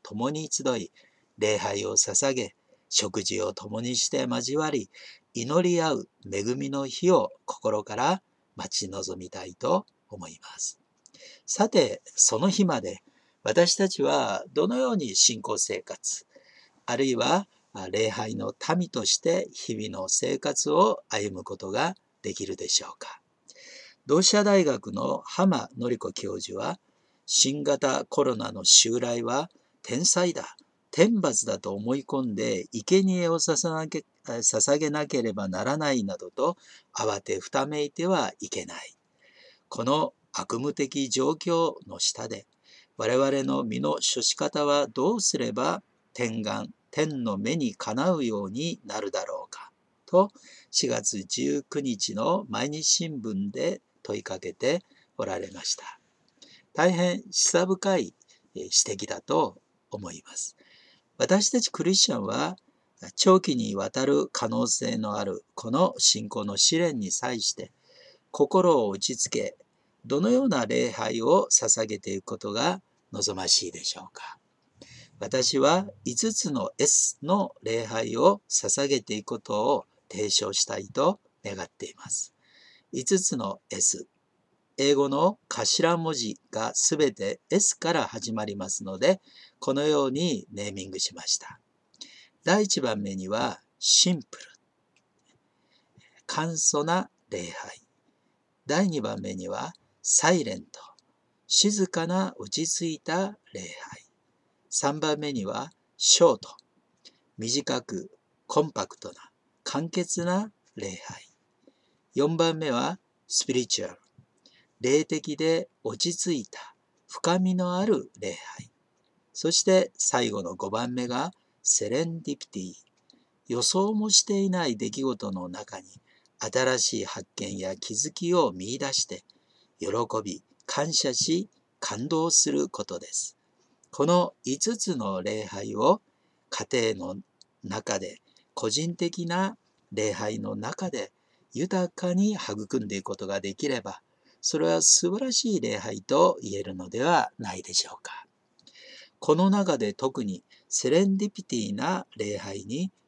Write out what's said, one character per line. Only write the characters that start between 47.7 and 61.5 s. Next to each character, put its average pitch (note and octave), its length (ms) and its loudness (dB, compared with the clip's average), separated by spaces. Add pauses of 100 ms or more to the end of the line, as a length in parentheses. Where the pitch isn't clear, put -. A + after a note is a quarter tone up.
か - 200 -6
な D3+ 180 2
う D3+ 120 0
よ G#2 200 -2
う F#2+ 60 -6
に D3 340 -6
な G#2+ 160 -6
る G2+ 100 -6
だ F#2+ 140 -4
ろ - 220 -8
う - 40 -20
か - 200 -18 (360)
と、 F#3+ 240 4 (400)
四 - 180 2
月 A2+ 340 -2
十 C#3 400 -2
九 - 180 -6
日 A2+ 340 -4
の D3+ 340 0
毎 A#2 220 -2
日 D3+ 120 -6
新 D3+ 380 0
聞 G2+ 300 -4
で D#3 320 -2 (200)
問 G#2 160 -6
い G2+ 40 -8
か F#2 180 -8
け F2+ 120 -8
て D#3 300 0 (340)
お - 100 -4
ら F#2 120 -4
れ F#2+ 140 -8
ま F2+ 100 -14
し - 140 -4
た。 - 240 -16 (720)
大 F3 200 6
変 F3+ 380 2
示 - 260 2
唆 F3 100 4
深 F#3+ 320 2
い、 G2+ 160 -4 (420)
え - 40 -8
ー、 - 20 -8
指 G2 420 0
摘 - 20 -6
だ F2 140 -6
と D3 400 0 (300)
思 G2+ 220 -10
い E2 140 -18
ま - 80 -20
す。 - 220 -10 (640)
私 G3+ 320 4